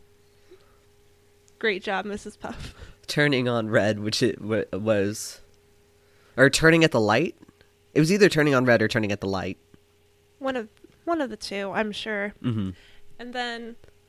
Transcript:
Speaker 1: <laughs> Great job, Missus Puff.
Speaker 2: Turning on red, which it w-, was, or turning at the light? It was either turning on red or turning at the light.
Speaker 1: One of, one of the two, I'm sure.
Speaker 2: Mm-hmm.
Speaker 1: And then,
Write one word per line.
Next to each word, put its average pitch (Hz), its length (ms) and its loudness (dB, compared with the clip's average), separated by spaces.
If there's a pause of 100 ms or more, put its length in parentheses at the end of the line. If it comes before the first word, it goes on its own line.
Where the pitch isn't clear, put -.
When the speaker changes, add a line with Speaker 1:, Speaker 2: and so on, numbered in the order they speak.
(680)
Speaker 1:
<laughs> - 920 -20
Great 208 240 -4
job, 190 200 -4
Missus 208 320 -12
Puff. - 380 -14 (320)
Speaker 2:
Turning 139 420 0
on 113 200 -2
red, 107 320 2
which 110 240 -2
it 107 160 0
w-, 104 320 -2
was, 104 680 -2 (960)
or 131 140 8
turning 160 320 4
at 156 80 0
the 120 100 2
light? 110 360 2 (580)
It - 60 4
was 160 100 4
either 196 180 6
turning 151 280 2
on 127 80 4
red 117 180 6
or 107 60 2
turning 107 240 -2
at 104 80 -4
the 98 80 -4
light. 95 300 -4 (840)
Speaker 1:
One 269 160 -6
of, 220 120 -8 (360)
one 330 160 -2
of 254 100 -4
the 214 60 -12
two, 196 360 -8
I'm 214 200 -4
sure. 208 500 -8
Speaker 2:
Mm-hmm. 107 280 -4 (500)
Speaker 1:
And 247 120 -14
then, 233 440 -10 (320)